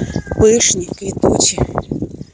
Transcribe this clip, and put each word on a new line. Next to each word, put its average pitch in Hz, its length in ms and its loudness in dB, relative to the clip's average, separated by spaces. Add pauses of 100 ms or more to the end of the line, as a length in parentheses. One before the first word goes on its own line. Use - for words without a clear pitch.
(400)
пишні, 220 480 4 (100)
квітучі - 600 0 (760)